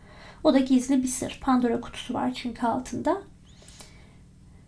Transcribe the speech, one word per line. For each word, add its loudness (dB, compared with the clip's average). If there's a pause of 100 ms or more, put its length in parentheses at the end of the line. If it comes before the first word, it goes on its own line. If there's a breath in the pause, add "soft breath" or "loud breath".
(440 loud breath)
O 6
da 6
gizli 2
bir -2
sır. -8
Pandora 2
kutusu -10
var -2
çünkü -6
altında. -2 (1500 loud breath)